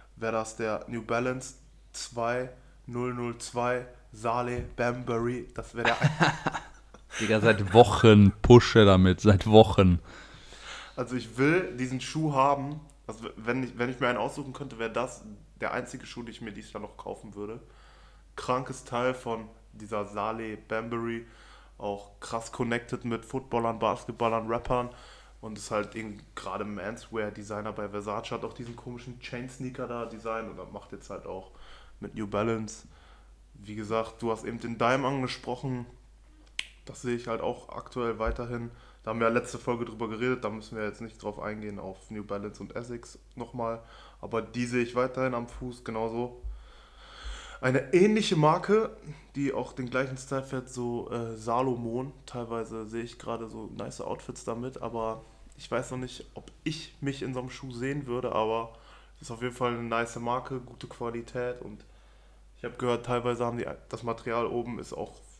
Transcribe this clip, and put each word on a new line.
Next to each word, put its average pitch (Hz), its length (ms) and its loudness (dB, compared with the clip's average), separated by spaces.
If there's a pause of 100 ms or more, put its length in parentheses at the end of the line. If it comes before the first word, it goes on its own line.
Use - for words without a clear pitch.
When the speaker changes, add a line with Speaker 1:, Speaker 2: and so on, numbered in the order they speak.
(160)
Speaker 1:
wär 113 160 -2
das 110 240 -2
der 107 320 -2
New 113 140 -6
Balance 127 520 -2 (380)
zwei 120 580 -4 (360)
null 123 280 -4
null 120 240 -4
zwei 123 480 -2 (260)
Saleh 120 520 -2 (120)
Bambury. 120 760 -2
Das - 200 -10
wär 117 100 -2
der 117 120 2
Speaker 2:
<laughs> - 1200 -2
Digga, 110 200 4
seit 101 340 6
Wochen 104 580 12 (100)
pushe 117 420 12
damit, 92 360 10
seit 98 260 8
Wochen. 101 520 10 (1000)
Speaker 1:
Also 127 200 -4
ich 110 220 -8
will 156 380 4
diesen 127 240 -2
Schuh 156 340 -2
haben. 139 460 4 (260)
Also 110 180 -10 (120)
wenn 120 280 0
ich, 120 140 -6
wenn 120 120 0
ich 123 100 -8
mir 127 80 4
einen 120 100 2
aussuchen 135 340 -4
könnte, 127 260 -12
wär 113 100 -2
das 120 340 -4 (380)
der - 120 -4
einzige 123 340 -8
Schuh, - 160 -10
den 117 100 -12
ich - 80 -16
mir 113 120 -10
dieses 107 200 -16
Jahr 104 100 -8
noch - 140 -14
kaufen 98 380 -12
würde. 104 260 -8 (760)
Krankes 131 480 -2
Teil 123 300 0
von 113 340 -6 (240)
dieser 107 340 -6
Saleh 107 500 -4
Bambury. 117 680 -4 (520)
Auch 101 420 -6
krass - 320 -6
connected 117 520 -4
mit 113 200 -4
Footballern, 117 540 -2
Basketballern, 113 720 0
Rappern. 123 420 -2 (500)
Und 110 160 -12
ist - 140 -12
halt 107 240 -2
eben 110 240 -10 (160)
gerade 98 300 -6
Manswear-Designer 104 1080 -6
bei 101 160 -6
Versace, 104 440 -6
hat 117 120 -4
auch 113 100 -10
diesen 117 200 -12
komischen 120 460 -14
Chain-Sneaker 127 640 -10
da 117 180 -6
designt 110 480 -6
oder - 140 -12
macht - 240 -16
jetzt - 200 -14
halt 92 160 -12
auch 92 260 -12 (480)
mit 101 160 -12
New 107 100 -4
Balance. 107 640 -2 (640)
Wie 104 220 -12
gesagt, 110 440 -2
du 117 120 0
hast 107 120 -6
eben 117 140 -6
den 117 200 -6
Dime 127 280 4
angesprochen. 127 800 -4 (1000)
Das - 160 -14
sehe 120 140 -2
ich 120 120 -8
halt 113 120 -2
auch - 280 -4
aktuell 117 500 -6
weiterhin. 117 520 -4 (340)
Da 110 60 -4
haben 117 100 -4
wir 113 80 6
ja 117 40 4
letzte 120 260 -2
Folge 120 260 -2
drüber 110 240 -6
geredet, 123 360 -2
da 104 60 -2
müssen 110 260 -10
wir 107 80 -4
jetzt 104 160 -6
nicht 113 220 -14
drauf 104 160 -8
eingehen, 107 400 -8
auf 95 320 -14
New 107 140 -8
Balance 101 360 -8
und 101 140 -12
Essex 120 440 -12 (180)
nochmal. 117 440 -6 (400)
Aber 110 220 -2
die 117 240 -4
sehe 123 160 2
ich 117 140 -4
weiterhin 131 380 0
am 120 140 -4
Fuß, 123 360 -12
genauso. 117 580 -4 (1160)
Eine 131 320 0
ähnliche 202 440 6
Marke, 175 600 4 (380)
die 139 180 0
auch - 200 -6
den 123 180 -6
gleichen 131 260 -2
Style 135 280 -6
fährt, 127 240 -8
so, 120 420 -4
äh, 113 260 -6
Salomon. 120 760 -2 (120)
Teilweise 113 600 -8
sehe 117 160 -6
ich 120 160 -12
gerade 113 300 -8
so 110 280 -12
nice 120 240 -10
Outfits - 440 -8
damit, 120 360 -6
aber 113 440 -4 (320)
ich - 120 -18
weiß 127 220 -4
noch 127 80 -6
nicht, 127 260 -10 (100)
ob - 180 -16 (100)
ich - 380 -8
mich 139 220 -4
in 127 120 -4
so 127 60 -4
einem 127 100 -8
Schuh 131 220 -14
sehen 135 340 -4
würde, 120 260 -2
aber 113 420 0 (420)
es - 60 -20
ist - 100 -12
auf 113 100 -10
jeden 123 120 -2
Fall 123 200 0
eine 117 80 -4
nice 117 380 -2
Marke, 123 400 -4
gute - 260 -14
Qualität 120 720 -8
und 104 240 -14 (720)
ich - 60 -10
hab 117 140 -10
gehört, 120 280 0
teilweise 120 380 0
haben 120 140 -2
die, - 80 -4 (220)
das - 160 -10
Material 117 420 -2
oben 120 320 -4
ist - 140 -12
auch - 220 -8 (260)